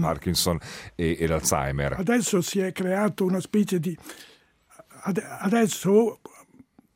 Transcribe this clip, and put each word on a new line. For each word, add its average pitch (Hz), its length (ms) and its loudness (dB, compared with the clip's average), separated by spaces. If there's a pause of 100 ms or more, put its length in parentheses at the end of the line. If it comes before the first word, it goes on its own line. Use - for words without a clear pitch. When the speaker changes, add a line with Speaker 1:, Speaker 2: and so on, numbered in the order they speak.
Speaker 1:
Parkinson 82 580 0 (360)
e, 85 240 0
e 80 80 2
l'Alzheimer. 69 720 0
Speaker 2:
Adesso 202 420 0
si 190 200 -2
è 185 100 -2
creato 190 540 -2
una 185 160 0
specie 196 400 0
di, 160 160 -4 (1040)
ade-, 196 220 -2 (160)
adesso 214 800 4 (760)